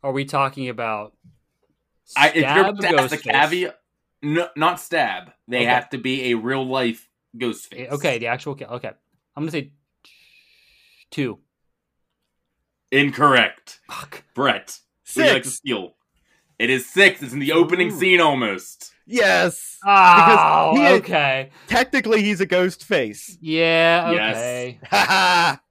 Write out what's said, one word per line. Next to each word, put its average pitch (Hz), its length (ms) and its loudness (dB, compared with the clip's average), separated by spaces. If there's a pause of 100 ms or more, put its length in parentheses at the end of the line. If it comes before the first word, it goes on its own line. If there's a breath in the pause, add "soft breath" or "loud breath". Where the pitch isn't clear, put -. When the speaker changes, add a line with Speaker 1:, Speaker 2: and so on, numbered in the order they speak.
Speaker 1:
Are 139 100 -4
we 139 140 -4
talking 135 420 -4
about 110 460 -8 (1000)
Speaker 2:
I, 143 140 6
if 151 80 0
you're 156 80 2
Speaker 1:
stab 160 240 2
Speaker 2:
about 202 140 -6
to 175 60 -2
ask 131 220 2
the 151 60 -6
Speaker 1:
Ghostface? - 160 -8
Speaker 2:
caveat, 156 460 0 (440)
no, 160 340 -2
not 165 240 0
stab. 104 520 -4 (160)
They 123 120 -4
Speaker 1:
Okay. 120 60 2
Speaker 2:
have 123 240 0
to 139 80 -10
be 127 340 -4
a - 20 2
real 127 320 -4
life 127 420 -4 (300)
Ghostface. 123 500 -8
Speaker 1:
Eh, 135 60 -8
okay, 143 240 -2
the 117 80 -8
actual 127 280 -6
ki-, 135 120 -16
okay. 123 240 -12 (440)
I'm 143 100 -10
gonna 156 80 -6
say 151 200 -8 (1400 soft breath)
two. 123 280 -6 (1500)
Speaker 2:
Incorrect. 135 880 0 (100)
Speaker 1:
Fuck. - 340 -16 (100)
Speaker 2:
Brett, 127 440 -2 (380)
would 320 80 2
you 285 80 6
like 185 120 0
to 131 40 -10
Speaker 3:
Six. 131 80 -10
Speaker 2:
steal? 107 380 -6 (640)
It 117 120 -2
is 131 160 -2
six. 190 360 2
It's 135 100 -12
in 135 60 -8
the 143 140 -2
opening 175 400 2
Speaker 1:
Ooh. 180 60 -8
Speaker 2:
scene 185 220 2
almost. 123 720 -2 (160)
Speaker 3:
Yes. 185 760 0
Speaker 1:
Oh, 165 880 4
Speaker 3:
Because 285 160 4
he 190 80 6
Speaker 1:
okay. 139 520 -2 (180)
Speaker 3:
technically, 233 540 0
he's 202 180 -2
a 196 60 -2
ghost 180 380 -2
face. 135 560 -4
Speaker 1:
Yeah, 165 680 2
Speaker 2:
Yes. 175 260 0
Speaker 1:
okay. 123 480 -8
Speaker 3:
<laughs> - 60 -10
Ha 196 180 2
ha. 175 520 2 (100)